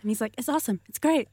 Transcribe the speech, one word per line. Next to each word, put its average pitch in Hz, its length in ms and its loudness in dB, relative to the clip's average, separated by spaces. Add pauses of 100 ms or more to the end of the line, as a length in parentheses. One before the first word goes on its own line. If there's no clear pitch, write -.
and 208 80 -2
he's 214 100 -2
like, 220 160 -6
"It's 254 140 -6
awesome. 277 360 -2
It's - 120 -12
great." 302 340 2